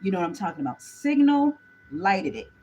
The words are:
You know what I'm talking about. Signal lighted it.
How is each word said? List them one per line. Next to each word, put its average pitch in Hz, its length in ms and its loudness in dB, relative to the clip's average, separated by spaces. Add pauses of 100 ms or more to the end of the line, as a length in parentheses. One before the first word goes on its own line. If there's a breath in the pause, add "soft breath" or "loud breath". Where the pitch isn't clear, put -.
You 190 100 -2
know 185 80 0
what 175 80 0
I'm 170 80 -6
talking 165 260 -6
about. 131 200 -6
Signal 285 760 2 (340)
lighted 165 440 -2
it. 110 160 -12 (120)